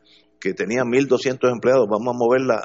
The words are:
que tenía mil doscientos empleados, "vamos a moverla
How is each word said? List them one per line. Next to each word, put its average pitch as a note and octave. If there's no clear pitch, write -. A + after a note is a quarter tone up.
que F#2+
tenía A2
mil C3
doscientos B2+
empleados, A#2+
"vamos A2+
a B2
moverla A#2+